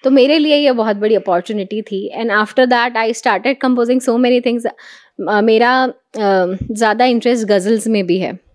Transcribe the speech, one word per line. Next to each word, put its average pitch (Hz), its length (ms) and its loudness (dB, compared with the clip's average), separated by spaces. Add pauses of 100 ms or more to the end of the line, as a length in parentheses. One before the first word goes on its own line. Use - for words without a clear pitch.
तो 262 80 2
मेरे 277 280 4
लिए 294 160 2
ये 294 160 2
बहुत 220 240 -2
बड़ी 214 200 0
अपॉर्चुनिटी 196 640 -4
थी। 202 300 -8 (100)
And 226 100 -4
after 214 360 0
that 240 280 0
I 226 280 -2
started 233 320 0 (100)
composing 247 440 0
so 233 100 0
many 247 280 2
things। 233 200 -4 (640)
अ, 208 120 2
मेरा, 233 420 2 (320)
अ, 190 400 0 (160)
ज़्यादा 220 340 0
इंटरेस्ट 233 420 0
गज़ल्स 208 400 0
में 208 180 0
भी 175 140 0
है। 180 200 -6 (160)